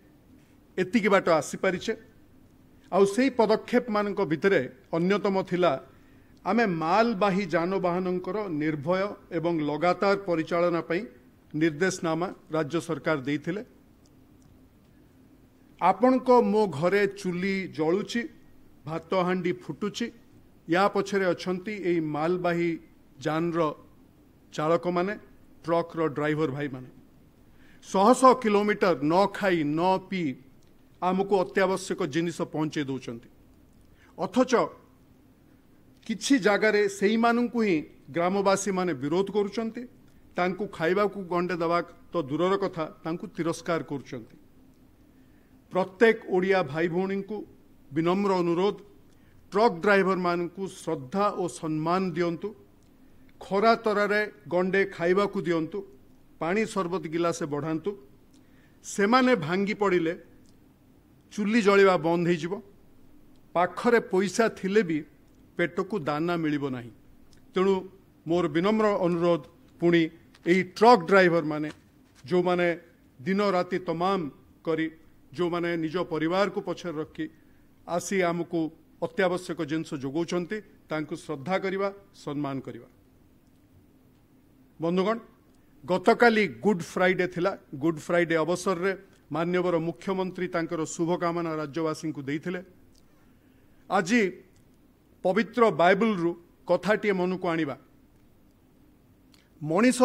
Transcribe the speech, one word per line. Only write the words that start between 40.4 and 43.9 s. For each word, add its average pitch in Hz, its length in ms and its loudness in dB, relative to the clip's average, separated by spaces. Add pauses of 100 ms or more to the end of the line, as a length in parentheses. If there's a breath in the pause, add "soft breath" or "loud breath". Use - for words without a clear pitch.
ଖାଇବାକୁ 196 580 0
ଗଣ୍ଡେ 175 300 -2
ଦେବା 165 220 0 (320)
ତ - 120 -8
ଦୂରର 160 340 0
କଥା, 180 280 -4 (180)
ତାଙ୍କୁ 170 240 -8
ତିରସ୍କାର 165 560 -4
କରୁଛନ୍ତି। 127 540 -12 (1400 soft breath)